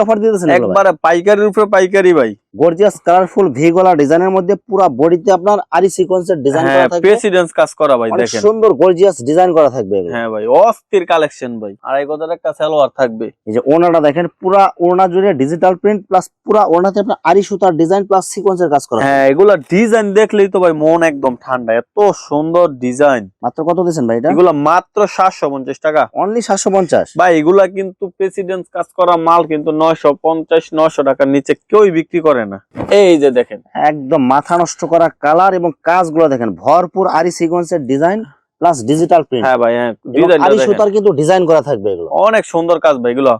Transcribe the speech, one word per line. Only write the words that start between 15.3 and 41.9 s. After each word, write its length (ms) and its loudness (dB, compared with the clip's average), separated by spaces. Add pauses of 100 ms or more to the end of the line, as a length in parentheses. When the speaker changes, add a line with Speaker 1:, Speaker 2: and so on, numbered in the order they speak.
Speaker 1:
ডিজিটাল 400 0
প্রিন্ট 260 0
প্লাস 160 0 (200)
পুরা 180 2 (100)
ওড়নাতে 320 0
আপনার 140 -4 (120)
আরি 180 4
সুতার 320 0
ডিজাইন 280 0
প্লাস 240 0
সিকোয়েন্সের 420 -2
কাজ 140 2
করা 120 -2
Speaker 2:
হ্যাঁ, 240 2
Speaker 1:
থাকবে। 80 4
Speaker 2:
এগুলা 220 4 (180)
ডিজাইন 340 2 (120)
দেখলেই 340 2
তো 100 0
ভাই 100 4 (100)
মন 180 2 (100)
একদম 220 -4 (120)
ঠান্ডা, 260 -4 (100)
এত 180 -10 (300)
সুন্দর 380 0 (180)
ডিজাইন। 380 0 (220)
Speaker 1:
মাত্র 140 -6 (100)
কত 180 -2
দিছেন 220 -4
ভাই 100 0
এটা? 160 -2
Speaker 2:
এগুলা 180 4 (160)
মাত্র 300 -2 (180)
সাতশো 360 -2
পঞ্চাশ 340 -10
টাকা। 160 0 (200)
Speaker 1:
Only 260 -4
সাতশো 280 -2
পঞ্চাশ? 300 0 (140)
Speaker 2:
ভাই, 180 2
এগুলা 260 2 (120)
কিন্তু 280 -10 (120)
প্রেসিডেন্স 480 -6 (120)
কাজ 120 -8 (100)
করা 160 2 (120)
মাল 240 4
কিন্তু 200 -4 (120)
নয়শো 280 0 (140)
পঞ্চাশ, 400 -2 (140)
নয়শো 300 0
টাকার 260 0
নিচে 180 -2 (180)
কেউই 280 4
বিক্রি 280 -4
করে 160 0 (100)
না। 60 -14 (420)
এই 220 6
যে 60 4 (100)
দেখেন। 220 -4 (300)
Speaker 1:
একদম 300 -2 (120)
মাথা 300 -2
নষ্ট 180 -6 (120)
করা 140 4 (180)
কালার 360 2
এবং 100 -2 (180)
কাজগুলো 440 0
দেখেন, 180 -4 (120)
ভরপুর 420 0 (140)
আরি 200 -2
সিকোয়েন্সের 420 -4 (100)
ডিজাইন 280 0 (420)
প্লাস 160 2 (140)
ডিজিটাল 380 2
প্রিন্ট। 180 -4
Speaker 2:
হ্যাঁ 160 0
ভাই, 160 0
হ্যাঁ, 140 -4
Speaker 1:
এবং 220 -16
Speaker 2:
ডিজাইনটা 320 2
Speaker 1:
আরি 100 2
Speaker 2:
দেখেন। 120 0
Speaker 1:
সুতার 260 0
কিন্তু 160 2 (100)
ডিজাইন 300 2
করা 180 4
থাকবে 260 -4